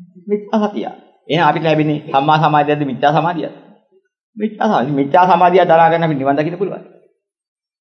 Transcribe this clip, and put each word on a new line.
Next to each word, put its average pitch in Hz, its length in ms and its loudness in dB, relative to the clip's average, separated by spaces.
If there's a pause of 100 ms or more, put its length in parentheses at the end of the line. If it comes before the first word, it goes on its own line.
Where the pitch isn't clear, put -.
(240)
මිත්‍යා 208 360 -4
සතිය. 208 260 -4 (420)
එහෙනම් 160 180 0
අපිට 156 180 0
ලැබෙන්නේ 151 420 0
සම්මා 151 320 0
සමාධියද 147 460 0
මිත්‍යා 139 280 0
සමාධියද? 160 420 -4 (840)
මිත්‍යා 220 320 -4
සමාධිය. 147 260 -2
මිත්‍යා 139 320 2
සමාධිය 180 380 4
දරා 165 240 4
ගන්න 165 160 0
අපි 160 100 0
නිවන් 139 220 -2
දකින්න 156 220 -4
පුළුවන්. - 260 -8 (960)